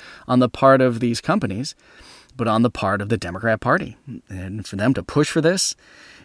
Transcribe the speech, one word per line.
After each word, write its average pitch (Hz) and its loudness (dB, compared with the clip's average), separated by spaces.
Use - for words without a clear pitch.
on 123 2
the 123 4
part 135 6
of 120 2
these 120 -2
companies, 139 -4
but 117 -2
on 110 4
the 120 4
part 101 -2
of 98 -8
the 113 0
Democrat 104 -2
Party. 131 -2
And 95 -10
for 101 -10
them 113 0
to 104 -6
push - -2
for 165 0
this, 180 0